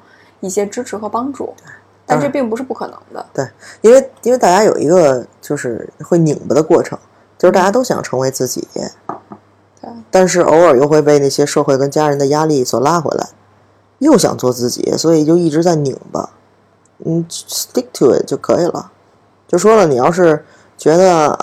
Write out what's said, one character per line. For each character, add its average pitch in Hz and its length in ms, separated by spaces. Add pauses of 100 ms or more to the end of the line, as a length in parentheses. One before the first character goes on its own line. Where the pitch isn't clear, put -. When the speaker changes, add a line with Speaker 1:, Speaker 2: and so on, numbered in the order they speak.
(400)
Speaker 1:
一 196 100
些 202 180
支 247 160
持 254 120
和 214 140
帮 247 240
助， - 180 (540)
但 302 160
这 285 80
并 269 180
不 220 80
是 247 60
不 262 140
可 - 100
能 - 100 (160)
的。 - 220
Speaker 2:
对， 131 140 (340)
因 220 100
为， 269 200 (100)
因 240 100
为 254 60
大 233 100
家 185 160
有 185 140
一 - 100
个 143 380 (160)
就 147 160
是 120 340 (120)
会 175 160
拧 156 280
巴 113 60
的 143 80
过 160 220
程， - 160 (400)
就 175 80
是 185 40
大 202 80
家 190 120
都 247 120
想 135 200
成 - 160
为 131 100
自 127 180
己， - 200 (1120)
Speaker 1:
对。 - 80 (220)
Speaker 2:
但 185 160
是 175 140
偶 147 160
尔 165 200
又 143 100
会 151 140
被 147 160
那 139 100
些 143 160
社 147 200
会 143 120
跟 139 140
家 151 180
人 143 120
的 139 80
压 151 180
力 147 180
所 117 160
拉 160 220
回 - 160
来， - 120 (680)
又 285 180
想 - 220
做 123 160
自 120 160
己， - 260
所 160 200
以 151 100
就 160 100
一 175 140
直 156 140
在 175 120
拧 143 220 (140)
巴。 - 180 (720)
嗯， 165 240
stick - 680
to 127 200
it - 140
就 139 100
可 120 240
以 175 40
了。 - 260 (560)
就 170 100
说 208 180
了， 202 120
你 139 80
要 131 160
是 165 340 (320)
觉 151 180
得， 170 340 (140)